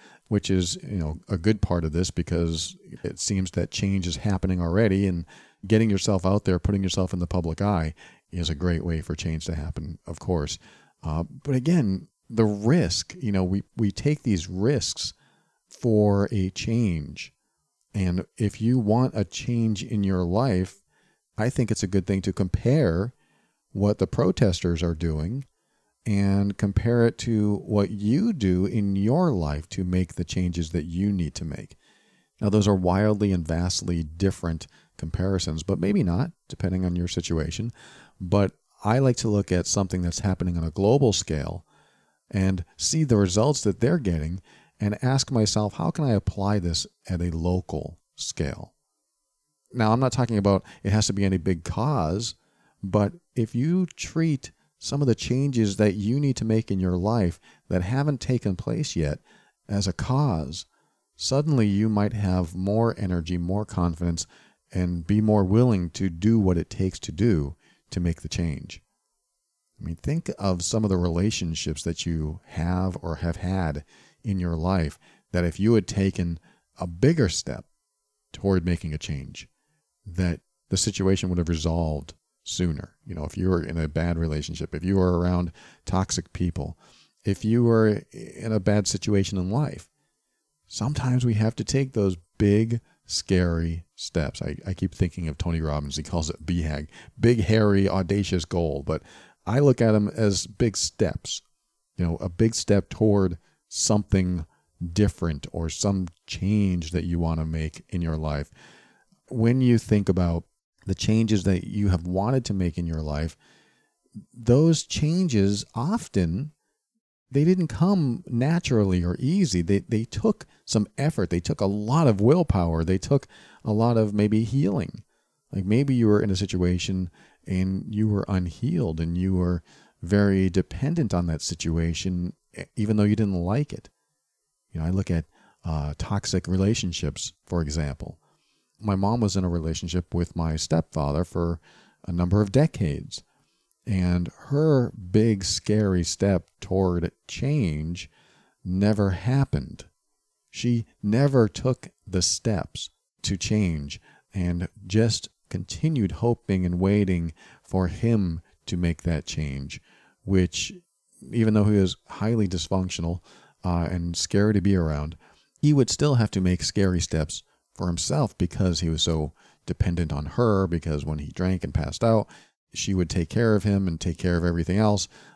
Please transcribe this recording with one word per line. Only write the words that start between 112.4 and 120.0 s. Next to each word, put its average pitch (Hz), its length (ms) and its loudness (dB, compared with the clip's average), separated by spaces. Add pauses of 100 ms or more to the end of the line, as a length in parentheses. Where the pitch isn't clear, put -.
to 104 80 -2
make 90 240 -2
in 87 80 -2
your 80 160 -4
life, 76 340 -4 (960)
those 143 520 4
changes 127 800 2 (100)
often, 117 760 -2 (800)
they 143 140 2
didn't 180 240 2
come 170 580 0
naturally 117 800 2
or 87 140 -2
easy. 131 420 2
They, 98 200 2
they 113 240 -2